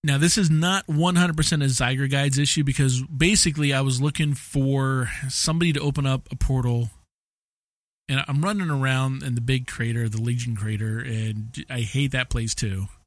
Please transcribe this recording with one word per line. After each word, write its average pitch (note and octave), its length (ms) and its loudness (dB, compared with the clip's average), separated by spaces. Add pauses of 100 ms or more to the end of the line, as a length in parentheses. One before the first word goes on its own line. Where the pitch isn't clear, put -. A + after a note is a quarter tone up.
Now, C#3 140 2
this E3 200 4
is F3+ 120 4
not F3 380 2
one E3+ 300 2
hundred F3 180 4
percent D3+ 260 2
a C#3 40 2
Zyger C3 440 0
Guides C#3 280 2
issue C#3+ 260 2
because C3 400 2
basically D3+ 720 2
I C3+ 80 2
was C3 200 0
looking D3 320 0
for C3+ 760 0 (180)
somebody E3 460 0
to C#3+ 80 -2
open C#3+ 240 0
up C3+ 260 -2
a C3 60 -8
portal, A#2+ 520 0 (1160)
and C#3 200 -2
I'm C#3+ 140 0
running F#3+ 280 -2
around C3+ 540 0
in B2+ 120 -4
the A#2+ 60 -2
big B2+ 260 -2
crater, A#2 400 -2
the A2 140 -4
Legion A#2+ 340 -2
crater, G#2+ 440 -4
and A2 680 -6
I B2 120 -4
hate C3 300 -2
that B2+ 180 -2
place A2+ 260 -2
too. G2 300 -4 (220)